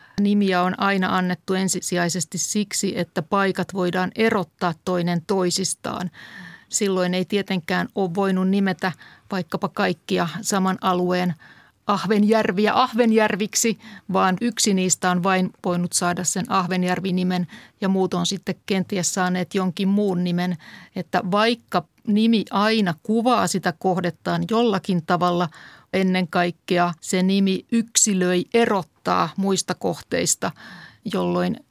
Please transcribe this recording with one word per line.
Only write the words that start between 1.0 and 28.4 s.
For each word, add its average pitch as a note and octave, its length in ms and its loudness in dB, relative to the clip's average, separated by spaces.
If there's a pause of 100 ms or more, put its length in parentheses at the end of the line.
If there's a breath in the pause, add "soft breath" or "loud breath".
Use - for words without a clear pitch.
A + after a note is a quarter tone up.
annettu F3+ 380 -2
ensisijaisesti F3+ 840 -2
siksi, - 600 -2
että F3 240 -4
paikat F#3+ 520 -2
voidaan F#3 400 -2
erottaa G3+ 600 0 (100)
toinen F3 420 0
toisistaan. F#3 840 -2 (580 loud breath)
Silloin F#3 460 0
ei F#3 100 0
tietenkään F#3 680 -2
ole F#3 200 -2
voinut F#3 340 0
nimetä F#3+ 440 0 (380 loud breath)
vaikkapa F#3 380 -4
kaikkia F#3 600 -2 (120)
saman F#3+ 400 0
alueen F3+ 540 0 (520 loud breath)
Ahvenjärviä G#3 880 2
Ahvenjärviksi, A3 1040 2 (340 loud breath)
vaan F#3 280 2
yksi A3+ 340 0
niistä F#3 360 2
on F3+ 120 0
vain F#3 280 2 (140)
voinut F3 280 -2
saada F#3 320 -2
sen F3+ 240 -2
Ahvenjärvi-nimen F3+ 1000 0 (340 loud breath)
ja G3 80 0
muut F#3 260 2
on F3 120 -2
sitten G3 280 -4 (120)
kenties F#3 480 -2
saaneet F3+ 400 -2
jonkin F#3+ 340 0
muun G3 360 2
nimen. F3 320 0 (400 loud breath)
Että - 340 -4
vaikka G#3+ 540 0 (220)
nimi A3 440 2
aina G#3 520 0
kuvaa A3 440 2
sitä E3+ 320 -2
kohdettaan F3 720 -2
jollakin G3+ 560 0
tavalla, F3 420 0 (440 loud breath)
ennen F#3 360 2
kaikkea F3 720 0
se F#3 220 -2
nimi G3 500 2
yksilöi, F#3 720 2 (100)